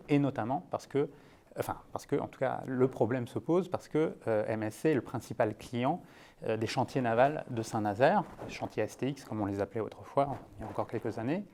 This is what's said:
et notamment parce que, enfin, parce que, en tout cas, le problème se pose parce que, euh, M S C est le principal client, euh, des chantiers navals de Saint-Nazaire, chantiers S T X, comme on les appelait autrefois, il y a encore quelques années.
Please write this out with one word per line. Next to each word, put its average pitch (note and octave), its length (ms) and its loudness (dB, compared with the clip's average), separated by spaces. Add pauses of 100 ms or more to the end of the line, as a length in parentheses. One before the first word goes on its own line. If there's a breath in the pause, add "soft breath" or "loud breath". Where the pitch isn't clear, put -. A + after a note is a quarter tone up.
et D3 100 6
notamment B2+ 520 0
parce - 160 -4
que, C#3 220 0 (500 soft breath)
enfin, - 160 -4 (160)
parce - 140 -8
que, - 100 -2
en C#3+ 120 -2
tout - 120 -18
cas, B2 260 0
le B2+ 220 4
problème B2 400 0
se - 100 -8
pose F3 300 2
parce - 220 -6
que, D#3 260 2 (120)
euh, G#2+ 200 2
M A2 160 0
S A2 100 -2
C - 180 2
est - 20 4
le B2 80 4
principal A2 540 -2
client, C3 460 -2 (460 soft breath)
euh, A2 80 2
des A2+ 100 0
chantiers C3 360 0
navals B2 480 4
de A2+ 120 -2
Saint-Nazaire, A2+ 640 4 (240)
chantiers - 360 -4
S G#2+ 120 -4
T B2+ 140 -2
X, C#3+ 160 -8
comme G#2+ 160 -4
on G2+ 40 0
les G2+ 140 -2
appelait G2+ 220 -2
autrefois, C#3 560 -2 (200)
il A2 60 -10
y - 20 -8
a G#2 40 -8
encore G#2 180 -4
quelques A2 300 -4
années. C#3+ 260 -2 (100)